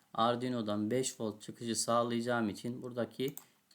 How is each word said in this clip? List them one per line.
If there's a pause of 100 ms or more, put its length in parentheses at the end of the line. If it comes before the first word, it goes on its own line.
(140)
Arduino'dan
beş
volt
çıkışı
sağlayacağım
için
buradaki (400)